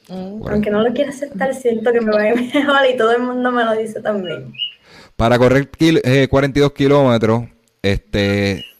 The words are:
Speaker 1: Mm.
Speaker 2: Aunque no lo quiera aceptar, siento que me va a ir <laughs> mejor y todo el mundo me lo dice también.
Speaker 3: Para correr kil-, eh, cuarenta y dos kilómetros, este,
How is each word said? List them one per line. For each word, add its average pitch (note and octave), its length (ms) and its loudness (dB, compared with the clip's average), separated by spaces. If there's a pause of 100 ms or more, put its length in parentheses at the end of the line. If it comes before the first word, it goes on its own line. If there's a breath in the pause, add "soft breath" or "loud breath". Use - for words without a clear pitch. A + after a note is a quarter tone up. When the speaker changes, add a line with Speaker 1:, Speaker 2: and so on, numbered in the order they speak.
Speaker 1:
Mm. F#3+ 400 -12
Speaker 2:
Aunque G#3 220 -2
no G#3 120 0
lo B3 100 0
quiera C4+ 180 -2
aceptar, C4+ 440 -6
siento A#3 380 -2
que A#3 100 2
me G#3+ 100 -2
va G#3 100 2
a G#3+ 120 0
ir - 0 -
<laughs> B3 200 -4
mejor C#4+ 260 2 (120)
y - 40 -2
todo A3 160 2
el A#3+ 100 0
mundo B3 300 -2
me A#3+ 120 0
lo A3+ 100 -2
dice A3 280 -6
también. F3 500 -8 (640 loud breath)
Speaker 3:
Para A#2 220 2
correr B2+ 320 2
kil-, D#3+ 340 2
eh, C3 240 4
cuarenta C#3 300 0
y C#3+ 40 4
dos C#3+ 100 2
kilómetros, A#2+ 720 2 (360)
este, G2+ 840 -2 (160)